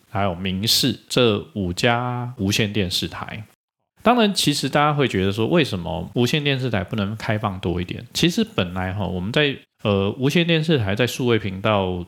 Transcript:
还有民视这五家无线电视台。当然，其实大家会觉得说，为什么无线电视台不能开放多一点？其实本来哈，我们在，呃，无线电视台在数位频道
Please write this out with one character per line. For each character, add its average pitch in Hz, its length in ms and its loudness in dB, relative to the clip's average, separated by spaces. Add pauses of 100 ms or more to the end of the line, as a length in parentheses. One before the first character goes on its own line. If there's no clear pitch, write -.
还 95 140 -4
有 98 120 0
民 92 320 -4
视 113 320 0 (120)
这 113 420 2
五 90 220 -2
家 123 640 0
无 95 120 0
线 104 220 0
电 98 180 0
视 - 160 -4
台。 - 380 -10 (580)
当 240 140 4
然， 208 160 4
其 - 220 0
实 - 140 -2
大 147 120 2
家 151 140 4
会 139 140 4
觉 95 180 2
得 98 60 2
说， 113 160 0
为 160 160 4
什 107 120 -4
么 85 380 -6
无 123 100 4
线 143 200 2
电 139 160 0
视 131 100 -2
台 98 140 -2
不 - 100 -10
能 107 220 -2
开 110 200 -2
放 104 220 -4
多 90 220 -2
一 90 40 -4
点？ - 300 -10
其 165 160 2
实 220 140 0
本 90 280 -4
来 92 200 -4
哈， 98 120 -2
我 90 140 -4
们 95 140 -6
在， 143 240 2 (260)
呃， 98 300 2
无 131 180 0
线 170 160 2
电 165 160 2
视 156 160 2
台 98 160 0
在 120 100 2
数 123 220 -2
位 120 140 4
频 95 200 -6
道 95 480 0